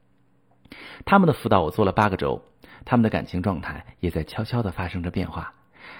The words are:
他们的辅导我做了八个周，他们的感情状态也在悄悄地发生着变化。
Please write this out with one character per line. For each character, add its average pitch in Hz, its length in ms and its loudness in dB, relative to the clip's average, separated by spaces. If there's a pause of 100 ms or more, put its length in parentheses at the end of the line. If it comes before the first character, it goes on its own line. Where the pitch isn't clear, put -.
(1040)
他 196 120 6
们 190 100 6
的 143 60 4
辅 - 160 -2
导 98 140 6
我 76 80 -2
做 110 120 0
了 95 80 4
八 104 160 2
个 95 80 0
周， 69 260 -4 (440)
他 - 100 0
们 117 80 6
的 110 60 4
感 85 160 -2
情 92 160 -4
状 90 180 -2
态 69 240 -10 (160)
也 90 100 -2
在 80 140 -4
悄 - 200 -8
悄 120 180 -2
地 101 100 -4
发 90 160 -6
生 90 140 -6
着 85 80 -4
变 92 200 -6
化。 - 220 -12 (480)